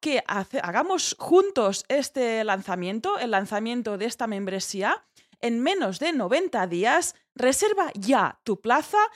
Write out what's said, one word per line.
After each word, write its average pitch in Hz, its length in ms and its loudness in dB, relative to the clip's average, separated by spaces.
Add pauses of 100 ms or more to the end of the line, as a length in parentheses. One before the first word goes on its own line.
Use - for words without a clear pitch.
que 285 260 0
hace-, 202 360 -4
hagamos 294 560 -2
juntos 330 720 2
este 247 540 0
lanzamiento, 196 760 -2
el 247 100 -4
lanzamiento 214 680 -2
de 208 60 -2
esta 240 200 -6
membresía, 196 800 -4 (340)
en 233 220 -2
menos 269 380 0
de 330 140 0
noventa 247 540 0
días, 220 480 0 (200)
reserva 349 600 2
ya 202 500 2
tu 214 160 -2
plaza 285 360 2 (180)